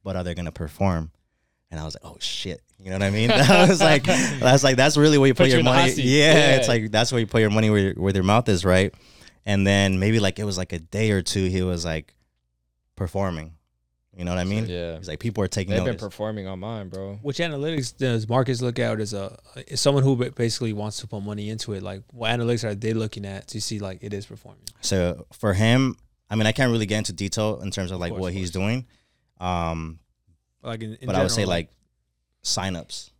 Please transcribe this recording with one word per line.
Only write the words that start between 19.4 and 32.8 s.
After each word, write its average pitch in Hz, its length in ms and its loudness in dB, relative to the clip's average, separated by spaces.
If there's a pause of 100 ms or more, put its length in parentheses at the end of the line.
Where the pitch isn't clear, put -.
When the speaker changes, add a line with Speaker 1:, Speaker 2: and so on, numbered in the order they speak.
Speaker 3:
is 135 120 -6
someone 143 220 4
who 135 140 2
ba-, 120 160 -4
basically 113 420 -4
wants 104 240 -8
to - 80 -14
put 104 160 -12
money 104 260 -8
into 110 240 -8
it? 95 100 -8
Like, 98 200 -12 (100)
what 113 180 -4
analytics 117 340 -2
are 107 100 -4
they 110 180 -4
looking 107 320 -6
at 98 240 -12
to 107 120 -12
see, 107 180 -8
like, 95 240 -10
it 101 100 -10
is 98 140 -10
performing? - 380 -20 (180)
Speaker 1:
So 87 500 -2
for 101 220 -2
him, 120 420 2 (320)
I 104 60 -6
mean, 110 120 2
I 110 60 2
can't 131 180 0
really 113 160 0
get 107 120 -2
into 101 160 -6
detail 101 480 -4
in 95 80 -6
terms 92 200 -6
of, 95 60 -8
Speaker 3:
Of 87 40 -8
Speaker 1:
like, 87 100 -4
Speaker 3:
course, 101 100 -8
Speaker 1:
what 92 80 -4
Speaker 3:
of 90 60 -6
Speaker 1:
he's 92 160 -6
Speaker 3:
course. 92 140 -4
Speaker 1:
doing. 120 220 -4 (540)
Um, 82 580 -4 (640)
Speaker 3:
Like, 113 200 -12
in, 110 140 -12
in - 100 -14
Speaker 1:
but 98 100 -4
I 95 60 2
would 95 80 0
say, 110 120 0
Speaker 3:
general, 92 80 0
Speaker 1:
like, 85 200 -4 (720)
signups. - 760 -6